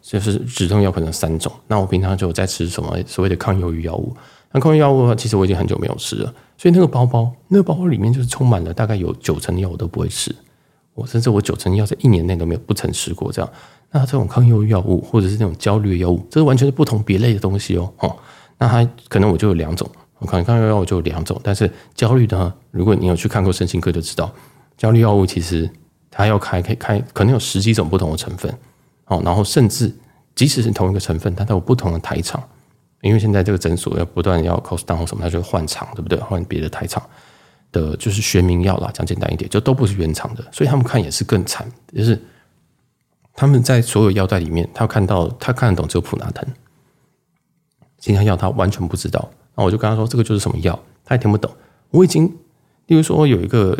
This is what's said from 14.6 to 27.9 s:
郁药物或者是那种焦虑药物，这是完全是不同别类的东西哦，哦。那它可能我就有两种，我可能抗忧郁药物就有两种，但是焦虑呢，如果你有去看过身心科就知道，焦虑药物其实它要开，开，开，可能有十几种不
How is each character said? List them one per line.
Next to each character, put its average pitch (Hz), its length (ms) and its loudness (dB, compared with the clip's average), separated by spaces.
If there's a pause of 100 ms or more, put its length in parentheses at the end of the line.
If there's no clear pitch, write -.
郁 107 60 2
药 104 120 2
物 92 200 0
或 - 180 0
者 95 80 2
是 98 120 -2
那 - 0 -
种 92 180 0
焦 104 220 0
虑 98 200 0
药 87 120 2
物， 87 180 0
这 156 100 0
是 160 60 6
完 135 100 4
全 131 120 4
是 139 40 2
不 143 140 2
同 110 160 0
别 98 160 2
类 113 160 2
的 98 60 -2
东 98 180 -2
西 95 200 -4
哦， 87 220 -4
哦。 - 160 -2 (440)
那 120 80 2
它 117 200 4 (220)
可 - 80 0
能 98 100 4
我 92 80 2
就 104 120 0
有 95 80 2
两 82 200 -4
种， - 140 -6 (300)
我 - 80 -8
可 92 100 -2
能 87 80 0
抗 - 100 2
忧 113 100 4
郁 110 40 2
药 107 100 2
物 92 60 0
就 95 120 -2
有 87 40 -2
两 82 240 -4
种， - 180 -6
但 101 120 -2
是 104 160 0 (240)
焦 117 180 2
虑 123 140 4
呢， 92 260 -2 (160)
如 87 160 -2
果 107 80 4
你 90 140 0
有 87 80 2
去 85 120 -2
看 101 160 0
过 92 80 2
身 90 160 -2
心 90 140 -4
科 90 100 -2
就 82 80 -2
知 - 160 -8
道， 95 160 -4 (460)
焦 113 140 2
虑 113 80 6
药 110 160 4
物 98 100 4
其 87 160 -2
实 82 280 -2 (400)
它 - 160 -2
要 107 120 4
开， 92 240 -4
开， 107 140 -4
开， - 240 -2 (140)
可 - 100 0
能 117 100 6
有 120 60 0
十 - 220 -4
几 113 120 2
种 92 160 0
不 92 80 2